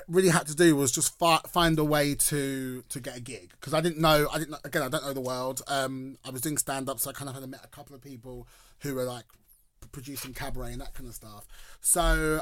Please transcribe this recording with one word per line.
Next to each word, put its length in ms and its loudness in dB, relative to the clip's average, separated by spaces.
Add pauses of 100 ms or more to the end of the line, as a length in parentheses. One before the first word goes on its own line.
really 220 6
had 180 2
to 80 -6
do 180 8
was 160 2
just 280 0
fi-, 300 4
find 300 4
a 60 4
way 320 4
to, 720 -2
to 120 -10
get 160 -10
a 40 -10
gig, 400 -14
'cause 120 -6
I 80 2
didn't 180 0
know, 340 6
I 80 -2
didn't, 240 -8
again, 180 -2
I 60 -2
don't 160 -4
know 80 -4
the 80 -4
world. 480 -4
Um, 560 -4
I 60 -12
was 100 -10
doing 180 -2
stand-up, 400 -4
so 120 -4
I 20 -14
kind 160 -10
of 80 -10
had 60 -12
to 60 -12
meet 140 -14
a 60 -20
couple 260 -20
of 80 -20
people 460 -16 (320)
who 160 -4
were, 80 -2
like, 220 -8 (540)
p-, 120 -20
producing 420 -12
cabaret 380 -6
and 80 -8
that 140 -10
kind 140 -10
of 60 -14
stuff. 320 -18 (340)
So 600 4